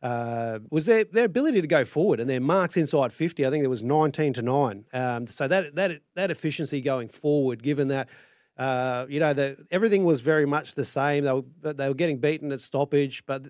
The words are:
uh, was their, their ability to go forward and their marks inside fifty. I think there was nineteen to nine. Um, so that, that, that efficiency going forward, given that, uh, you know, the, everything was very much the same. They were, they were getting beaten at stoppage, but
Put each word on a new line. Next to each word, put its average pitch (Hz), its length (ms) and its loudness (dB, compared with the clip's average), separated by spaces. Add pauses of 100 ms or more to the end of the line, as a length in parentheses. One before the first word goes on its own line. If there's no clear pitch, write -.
uh, 117 580 -4 (120)
was 151 140 0
their, 220 180 4
their 220 220 0
ability 240 340 2
to 156 80 -2
go 147 160 4
forward 147 380 0
and 127 80 -2
their 127 100 0
marks 175 380 2
inside 143 340 2
fifty. 160 340 -2
I 131 40 2
think 147 140 0
there 131 60 2
was 113 140 -2
nineteen 147 480 2
to 120 100 -4
nine. 120 520 0
Um, 123 340 -4
so 139 180 -4
that, 151 300 0
that, 175 240 -2 (160)
that 180 160 -2
efficiency 151 480 -4
going 127 300 -2
forward, 135 520 0
given 143 280 0
that, 135 180 -2 (500)
uh, 127 520 -2
you 143 100 -4
know, 151 140 4
the, 135 240 -2 (140)
everything 196 340 4
was 147 160 4
very 151 240 4
much 147 300 -2
the 139 100 -2
same. 143 400 0
They 135 80 2
were, 139 400 -6
they 139 160 -2
were 139 60 -2
getting 151 240 0
beaten 151 340 0
at 131 80 -8
stoppage, 143 640 0
but 135 240 -6